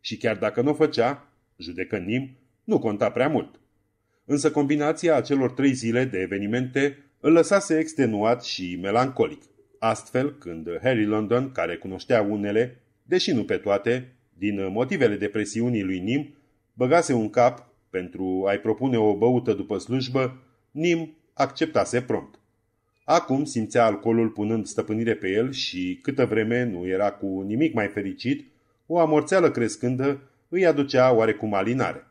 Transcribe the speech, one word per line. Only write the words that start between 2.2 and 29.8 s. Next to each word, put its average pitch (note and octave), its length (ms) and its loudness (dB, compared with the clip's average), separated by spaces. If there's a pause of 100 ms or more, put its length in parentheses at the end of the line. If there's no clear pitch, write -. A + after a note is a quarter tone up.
nu G#3+ 140 0
conta A2 320 0
prea C3+ 180 0
mult. C3 320 -4 (640)
Însă D3 260 0
combinația D3+ 680 2
acelor B2+ 340 0
trei C#3 220 2
zile A#2+ 320 0
de A2+ 140 -4
evenimente B2 880 -2 (160)
îl D3 120 4
lăsase E3 460 4
extenuat B2 680 0
și F2 380 -6
melancolic. B2 600 0 (360)
Astfel, B2+ 600 -2
când E2 300 -12 (140)
Harry A#2 240 2
London, G#2+ 460 0
care E2+ 240 -4
cunoștea G2+ 460 0
unele, G#2 600 -2 (200)
deși F3+ 300 0
nu A2 120 0
pe G2+ 120 -2
toate, A#2 560 -2 (260)
din G2 320 -2
motivele A#2+ 460 0
depresiunii G#2+ 680 -2
lui F#2 160 -2
Nim, B2 360 -2 (380)
băgase D3 400 2
un A2 180 0
cap B2 440 0 (160)
pentru F#2 560 -4
a-i G2+ 140 0
propune A#2+ 380 0
o G#2+ 180 4
băută A#2+ 360 2
după G2 260 -4
slujbă, B2+ 640 -2 (280)
Nim E3 460 -2 (160)
acceptase C3 680 0
prompt. - 380 -6 (680)
Acum D3 400 2
simțea A#2 400 2
alcoolul A2+ 440 2
punând G#2+ 380 -2
stăpânire A2 480 -2
pe - 140 -6
el A2+ 240 0
și, F2+ 500 -6
câtă C3+ 240 0
vreme A2+ 380 0
nu F2+ 220 -6
era F#2+ 240 0
cu F#2+ 300 -6
nimic A2+ 340 -2
mai G#2+ 120 0
fericit, G#2 600 -6 (400)
o E3+ 120 0
amorțeală D#3 520 4
crescândă B2+ 680 -2 (280)